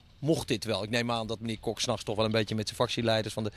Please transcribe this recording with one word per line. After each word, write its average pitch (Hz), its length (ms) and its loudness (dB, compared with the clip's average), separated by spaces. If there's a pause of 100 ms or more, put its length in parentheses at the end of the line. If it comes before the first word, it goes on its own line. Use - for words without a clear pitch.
(220)
Mocht 143 260 2
dit 113 160 0
wel. 104 180 0
Ik 107 80 -6
neem 120 200 0
aan 113 160 -2
dat 107 140 -6
meneer 113 180 -4
Kok - 220 -4
's - 40 0
nachts 113 200 -2
toch 107 120 -2
wel 110 80 4
een 110 60 2
beetje 110 240 2
met 110 100 0
zijn - 120 -6
fractieleiders 113 580 2
van 113 100 -4
de 104 120 -4